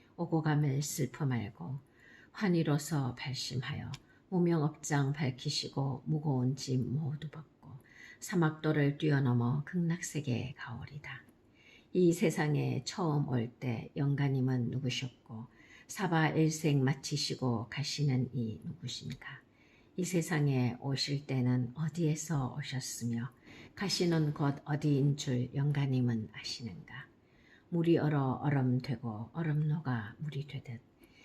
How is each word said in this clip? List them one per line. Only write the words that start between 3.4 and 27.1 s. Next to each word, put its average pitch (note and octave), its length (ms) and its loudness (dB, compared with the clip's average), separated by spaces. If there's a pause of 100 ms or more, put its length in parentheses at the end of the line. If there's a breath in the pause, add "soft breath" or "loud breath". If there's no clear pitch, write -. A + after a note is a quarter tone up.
무명업장 D3+ 840 2
밝히시고 C#3 960 -2
무거운 C3+ 480 2
짐 C3 400 -2
모두 D3+ 340 -4
벗고 - 400 -18 (520 loud breath)
사막도를 D#3 800 2
뛰어넘어 C#3 640 2
극락세계 D3+ 920 -2
가오리다. C3+ 640 -12 (720 loud breath)
이 F3+ 200 6
세상에 C#3+ 720 2
처음 D3+ 440 0
올 A#2+ 200 0 (100)
때 A2+ 380 -4
영가님은 C3+ 760 0
누구셨고 B2 760 -6 (420 loud breath)
사바 E3 420 2
일생 D#3 540 4
마치시고 B2+ 880 0
가시는 C#3 640 0
이 A2+ 280 -4
누구신가? - 640 -10 (680 loud breath)
이 F#3 80 -2
세상에 D3 760 2
오실 C#3 460 -2
때는 B2+ 480 2
어디에서 D3+ 840 -2
오셨으며 A#2+ 720 -4 (440 loud breath)
가시는 D#3+ 600 2
곳 C#3+ 300 0
어디인 C#3+ 520 2
줄 B2 380 -2
영가님은 C3+ 760 2
아시는가? - 760 -12 (640 loud breath)